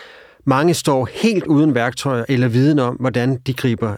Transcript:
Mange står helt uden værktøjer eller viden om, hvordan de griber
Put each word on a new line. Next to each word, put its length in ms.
Mange 280
står 320
helt 400
uden 300
værktøjer 540
eller 180
viden 320
om, 160
hvordan 420
de 160
griber 440